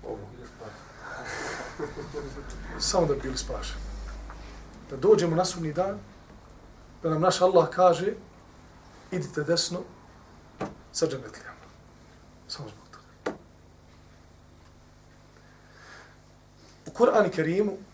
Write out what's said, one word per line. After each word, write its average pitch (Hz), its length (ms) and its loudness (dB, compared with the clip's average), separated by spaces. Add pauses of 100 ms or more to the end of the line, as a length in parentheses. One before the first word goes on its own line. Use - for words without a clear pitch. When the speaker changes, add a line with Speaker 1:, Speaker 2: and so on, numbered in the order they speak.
Speaker 1:
Ovo. 110 140 -8 (180)
Speaker 2:
Bili - 120 -18
spašeni. - 340 -18 (2000)
Speaker 1:
Samo 170 280 4
da 143 60 2
bi - 80 -4
bili 131 160 -6
spašeni. - 440 -6 (1080)
Da 135 80 -10
dođemo 170 380 6
na 180 100 4
sudnji 160 280 -4
dan, 196 260 0 (1040)
da 165 60 2
nam 156 120 2
naš 180 200 4
Allah 180 280 8
kaže: 180 440 6 (1000)
"Idite 151 320 -4
desno 170 360 0 (1120)
sa - 160 2
dženetlijama." - 500 -8 (920)
Samo 123 220 -12
zbog - 220 -20
toga. - 120 -20 (3750)
U 175 40 -14
Kur'anu 214 400 6
Kerimu 185 480 0 (160)